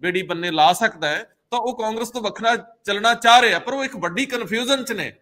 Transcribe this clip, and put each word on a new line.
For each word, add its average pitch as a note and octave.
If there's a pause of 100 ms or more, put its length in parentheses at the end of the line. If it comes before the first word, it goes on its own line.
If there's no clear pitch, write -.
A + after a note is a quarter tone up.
ਬੇੜੀ F3+
ਬੰਨੇ F3
ਲਾ D#3
ਸਕਦਾ F3
ਹੈ, F3+ (140)
ਤਾਂ A#3+
ਉਹ A#3+
ਕਾਂਗਰਸ A3+
ਤੋਂ A#3+
ਵੱਖਰਾ A3+
ਚੱਲਣਾ G#3
ਚਾਹ A#3
ਰਿਹਾ, G3
ਪਰ B3
ਉਹ C4+
ਇੱਕ C4
ਵੱਡੀ A3+
confusion A#3+
'ਚ A#3
ਨੇ D3+